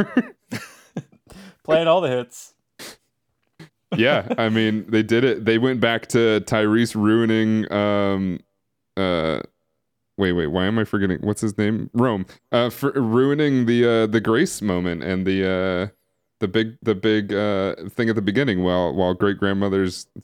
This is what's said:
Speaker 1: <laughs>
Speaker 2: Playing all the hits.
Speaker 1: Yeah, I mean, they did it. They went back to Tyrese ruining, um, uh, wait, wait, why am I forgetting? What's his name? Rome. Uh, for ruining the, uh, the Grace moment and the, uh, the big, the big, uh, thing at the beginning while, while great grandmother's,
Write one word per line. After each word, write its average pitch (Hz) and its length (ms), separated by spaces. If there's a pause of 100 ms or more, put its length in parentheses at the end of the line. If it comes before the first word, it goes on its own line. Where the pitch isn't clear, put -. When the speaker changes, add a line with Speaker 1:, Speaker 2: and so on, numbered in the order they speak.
(760)
Speaker 1:
<laughs> - 880
Speaker 2:
Playing 165 240
all 165 140
the 165 80
hits. - 440 (1400)
Speaker 1:
Yeah, 117 400
I 117 100
mean, 110 420
they 110 140
did 117 220
it. 110 180
They 113 140
went 123 240
back 117 260
to 113 380
Tyrese 110 500
ruining, 110 760
um, 98 680 (560)
uh, 80 460 (760)
wait, 95 140
wait, 85 160
why 90 180
am 110 140
I 107 60
forgetting? 98 340
What's 104 220
his 107 160
name? 107 360
Rome. 117 320 (280)
Uh, 120 160
for 139 240
ruining 135 720
the, 120 200
uh, 113 220
the 110 140
Grace 110 400
moment 90 420
and 92 240
the, 95 180
uh, 92 500 (460)
the 104 80
big, 110 320
the 113 140
big, 104 380
uh, 98 420 (140)
thing 113 200
at 107 60
the 110 60
beginning 101 420
while, 90 300
while 90 200
great 98 240
grandmother's, 98 680 (160)